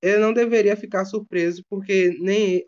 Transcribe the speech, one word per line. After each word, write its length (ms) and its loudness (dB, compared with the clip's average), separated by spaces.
Ele 160 2
não 140 2
deveria 440 2
ficar 280 -4
surpreso, 640 -4
porque 520 0
nem, 480 0